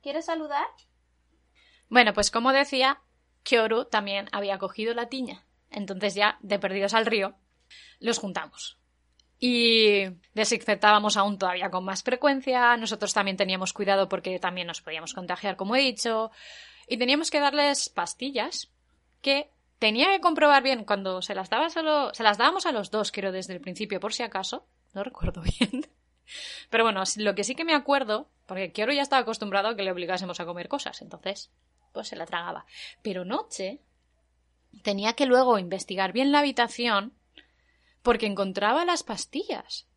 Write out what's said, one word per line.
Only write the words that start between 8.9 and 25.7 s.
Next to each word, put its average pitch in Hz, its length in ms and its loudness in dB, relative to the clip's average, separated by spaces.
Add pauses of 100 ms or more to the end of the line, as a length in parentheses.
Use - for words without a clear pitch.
Y 226 640 6 (300)
desinfectábamos 208 840 4
aún 202 220 2
todavía 180 320 -2
con 185 160 -4
más 190 180 -6
frecuencia, 254 720 2
nosotros 220 380 -4
también 196 240 0
teníamos 185 340 0
cuidado 196 380 2
porque 185 300 -4
también 180 280 -4
nos 170 140 -12
podíamos 160 320 -12
contagiar, 180 420 -6
como 196 200 -2
he 269 60 4
dicho, 226 500 0 (560)
y 262 100 -2
teníamos 269 340 0
que 302 80 2
darles 285 500 2
pastillas 247 800 -6 (520)
que 277 280 0 (280)
tenía 233 340 2
que 392 80 2
comprobar 302 420 6
bien 247 220 0
cuando 190 380 -2
se 196 140 -8
las 190 140 -6
daba 294 200 0
solo, 302 440 0
se 233 100 -6
las 208 140 6
dábamos 330 280 2
a 320 80 0
los 202 180 -4
dos, 214 220 -2
creo, 196 180 -4
desde 185 220 -8
el 175 80 -12
principio, 185 400 -8
por - 120 -6
si 240 100 -6
acaso, 196 440 -8 (260)
no 196 100 -6
recuerdo 175 380 -4
<laughs> - 180 -2
bien. 254 260 0 (840)